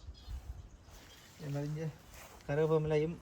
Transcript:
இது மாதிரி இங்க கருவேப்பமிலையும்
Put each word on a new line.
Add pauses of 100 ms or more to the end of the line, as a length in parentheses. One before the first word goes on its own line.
(1400)
இது
மாதிரி
இங்க (600)
கருவேப்பமிலையும்